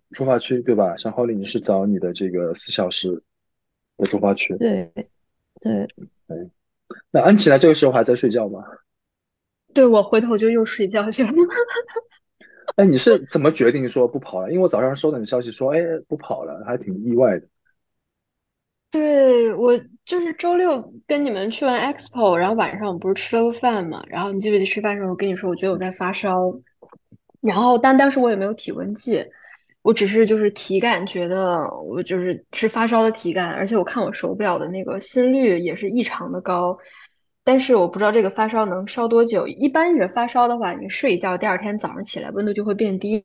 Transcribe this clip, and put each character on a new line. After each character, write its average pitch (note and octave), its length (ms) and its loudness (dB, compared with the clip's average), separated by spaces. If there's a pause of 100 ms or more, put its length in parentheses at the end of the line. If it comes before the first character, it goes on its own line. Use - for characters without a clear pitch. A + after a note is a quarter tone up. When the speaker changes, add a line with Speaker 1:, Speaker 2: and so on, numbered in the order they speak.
(100)
Speaker 1:
出 - 140 -8
发 C3 140 2
区， B2 240 -4
对 B2 120 2
吧？ G2 220 0
像 A2 160 -10
Holly， A#2+ 220 -2
你 G2 100 -6
是 G#2 160 -6
找 G2 260 0
你 G2+ 120 0
的 F2 140 -4
这 F#2+ 160 -4
个 F2 260 -4
四 - 180 -10
小 F#2 180 -2
时 F2+ 320 -6 (720)
的 G2 100 -2
出 G2+ 120 -2
发 G2+ 160 2
区。 - 220 -6
Speaker 2:
对， G#3 340 -2 (720)
对。 - 260 -4 (400)
Speaker 1:
对。 E3+ 240 -12 (600)
那 D#3+ 100 4
安 G3 160 8
琪 G3+ 120 4
拉 C#3 80 8
这 C#3+ 120 8
个 D#3 60 8
时 D3 120 2
候 C3 60 4
还 A#2+ 100 4
在 B2 140 2
睡 B2 120 0
觉 A2 200 -2
吗？ G2 160 -12 (1080)
Speaker 3:
对， C4+ 140 8
我 A3 160 6
回 A3 180 2
头 A#3 160 0
就 A3 140 2
又 A3+ 140 2
睡 G#3+ 240 -2
觉 G#3 200 -2
去 A3 140 0
了。 A3 80 0
<laughs> - 1500 -4
Speaker 1:
哎， G3+ 80 6
你 D3+ 140 6
是 G#3 280 4
怎 - 140 -2
么 D3 120 4
决 B2 180 4
定 C3 180 0
说 A#2+ 200 2
不 B2+ 100 -6
跑 F#2 220 -8
了？ F#2 100 -6
因 E3 60 -2
为 F#3 60 2
我 F3+ 60 4
早 G#2+ 120 0
上 C3 160 0
收 D#3 160 0
到 C#3 60 -6
你 A2 60 -8
消 B2 160 -2
息 A#2+ 120 -8
说， C3 200 -4
哎， D#3 60 2 (300)
不 D#3 80 -6
跑 - 280 -8
了， - 220 -12
还 A#2+ 100 -4
挺 - 160 -8 (120)
意 A#2+ 100 0
外 A#2 240 4
的。 - 80 -20 (1400)
Speaker 3:
对， C4+ 640 4
我 A#3+ 220 4 (280)
就 F4+ 160 -4
是 E4+ 140 -4
周 F4 220 0
六 E4+ 360 0 (120)
跟 C#4+ 200 0
你 C#4 40 -2
们 G3+ 220 -4
去 C#4 160 -4
完 B3 260 0
Expo， A3 440 0
然 F3+ 120 2
后 A3 60 0
晚 G3 240 -2
上 G#3 80 -6
我 F#3 100 -4
不 F3+ 120 -6
是 G3 60 2
吃 - 200 -8
了 A#3 80 4
个 A#3 160 2
饭 A3 300 0
嘛， - 200 -10
然 - 140 -6
后 G3+ 80 -6
你 G3 80 -4
记 G3+ 120 -4
不 G#3 40 2
记 G3+ 60 4
得 F#3+ 60 0
吃 G#3+ 140 -4
饭 G#3 140 -2
的 G3+ 60 -6
时 G3 40 -6
候 F#3 60 -4
我 F3+ 60 -6
跟 G3 120 -2
你 F#3+ 60 -2
说， F#3 160 -6
我 E3+ 60 -4
觉 F#3 100 -4
得 F#3+ 60 0
我 F3 60 -4
在 F#3 120 -6
发 F#3 220 -6
烧， F#3 420 -2 (840)
然 - 180 0
后 B3 180 4
但 C4 200 6
当 C#4 120 6
时 C4+ 120 0
我 A#3+ 100 2
也 G#3+ 60 0
没 F#3+ 80 -4
有 G#3 100 -4
体 - 160 -14
温 F#3+ 240 -8
计， G#3 300 -4 (580)
我 A3 100 4
只 G#3 140 0
是 A3 180 4
就 G#3+ 140 2
是 G#3 140 2
体 F#3+ 260 -4
感 F#3+ 260 0
觉 F3+ 220 -6
得 F3+ 320 -2 (220)
我 F#2+ 200 -8
就 F3+ 180 -4
是， F3+ 340 -6
是 - 160 0
发 A#3 180 -2
烧 A3+ 160 2
的 A3 80 2
体 F3 220 -4
感， F3 180 -4
而 G3 160 -4
且 A3 100 -2
我 F#3+ 60 2
看 A#3 180 -6
我 G3 120 -4
手 F#3 200 -6
表 G3 240 -2
的 D#3 120 -6
那 F#3 160 -8
个 - 160 -8
心 B3+ 320 0
率 A#3+ 260 2
也 E3+ 160 -6
是 G3+ 160 -6
异 A#3 140 -2
常 - 260 -8
的 F3+ 100 -8
高， F3+ 380 -4 (640)
但 C4 160 4
是 C4 160 2
我 G3+ 140 4
不 G#3 100 -10
知 G#3 60 0
道 G#3 80 4
这 A3+ 100 4
个 F#3+ 80 0
发 A3 180 -2
烧 A3 160 0
能 F#3 220 -6
烧 A#3 220 -4
多 A#3 160 4
久。 A3+ 240 -2
一 C4 200 -2
般 E4 280 2
是 G3+ 100 2
发 A#3 180 -2
烧 A#3+ 220 2
的 A#3+ 100 0
话， A3 160 -4
你 G3 160 -10
睡 G#3+ 260 0
一 F3 40 0
觉， F#3 180 -2
第 G#3+ 120 -2
二 F#3 100 0
天 G#3 180 -6
早 G3 120 -6
上 F#3 160 -12
起 - 160 -6
来 - 100 -12
温 G#3 160 -4
度 G#3 60 -2
就 G#3 120 -4
会 G#3 80 -2
变 G3+ 240 -2
低 G3+ 280 -4